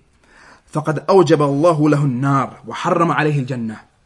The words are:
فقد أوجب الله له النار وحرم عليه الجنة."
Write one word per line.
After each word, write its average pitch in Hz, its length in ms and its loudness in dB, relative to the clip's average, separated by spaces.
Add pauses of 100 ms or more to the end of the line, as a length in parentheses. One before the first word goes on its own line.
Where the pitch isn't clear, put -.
(720)
فقد 147 380 -6
أوجب 160 320 4
الله 151 480 2
له 147 160 2
النار 135 600 -2
وحرم 170 440 -2
عليه 147 340 -2
الجنة." 117 340 -8 (260)